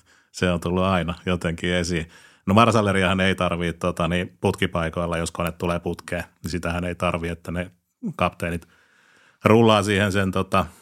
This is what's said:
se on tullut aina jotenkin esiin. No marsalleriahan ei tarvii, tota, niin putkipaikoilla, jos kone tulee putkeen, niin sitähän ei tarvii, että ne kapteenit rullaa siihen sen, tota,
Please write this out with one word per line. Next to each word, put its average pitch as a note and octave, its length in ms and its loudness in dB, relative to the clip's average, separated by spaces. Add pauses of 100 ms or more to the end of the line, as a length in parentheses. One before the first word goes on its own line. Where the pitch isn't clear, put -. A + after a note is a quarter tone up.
(320)
se F#2 180 -2
on F2 100 0
tullut F2+ 220 -2
aina F2 320 0 (120)
jotenkin F2 460 -2
esiin. F2 360 -2 (380)
No G2 80 2
marsalleriahan G2+ 640 4
ei F#2+ 140 2
tarvii, E2+ 380 -2
tota, F2 360 -2
niin F2+ 320 -4
putkipaikoilla, F2 800 -2
jos E2 120 -4
kone F2 220 -6
tulee F2 280 -4
putkeen, F2 440 -8 (180)
niin E2 80 -8
sitähän E2+ 340 -4
ei F2 100 -6
tarvii, F2 360 -4
että E2+ 200 -12
ne F2 200 -6 (460)
kapteenit E2+ 520 -4 (760)
rullaa G#2+ 380 6
siihen G2+ 300 2
sen, G2 180 0
tota, F#2+ 360 0 (140)